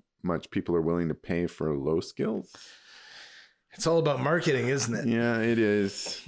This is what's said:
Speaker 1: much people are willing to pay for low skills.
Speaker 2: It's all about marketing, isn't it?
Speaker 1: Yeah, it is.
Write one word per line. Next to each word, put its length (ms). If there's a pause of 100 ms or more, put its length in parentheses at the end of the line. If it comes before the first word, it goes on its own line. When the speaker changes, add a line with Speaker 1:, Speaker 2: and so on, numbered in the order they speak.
(220)
Speaker 1:
much 280
people 240
are 60
willing 280
to 60
pay 320
for 300
low 240
skills. 500 (1200)
Speaker 2:
It's 120
all 120
about 220
marketing, 480
isn't 260
it? 120
Speaker 1:
Yeah, 340
it 180
is. 680